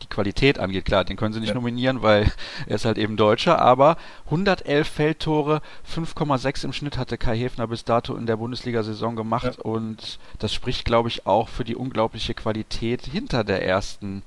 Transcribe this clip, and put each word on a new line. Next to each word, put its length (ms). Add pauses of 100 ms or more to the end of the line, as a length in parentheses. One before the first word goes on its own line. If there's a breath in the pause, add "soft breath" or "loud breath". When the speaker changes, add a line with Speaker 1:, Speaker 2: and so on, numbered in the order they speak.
Speaker 1:
die 60
Qualität 500
angeht. 280
Klar, 180
den 140
können 160
sie 80
nicht 80
Speaker 2:
Ja. 60
Speaker 1:
nominieren, 460
weil 300 (180)
<laughs> 180
er 80
ist 100
halt 120
eben 200
Deutscher, 420
aber 380 (340 loud breath)
hundertelf 560
Feldtore, 760 (220 loud breath)
fünf 320
Komma 220
sechs 260
im 80
Schnitt 260
hatte 200
Kai 200
Häfner 300
bis 160
dato 320
in 100
der 120
Bundesliga-Saison 800
gemacht 400
Speaker 2:
Ja. 60
Speaker 1:
und 540 (220 loud breath)
das 140
spricht, 320
glaube 240
ich, 180
auch 220
für 160
die 100
unglaubliche 580
Qualität 720
hinter 380
der 240
ersten 600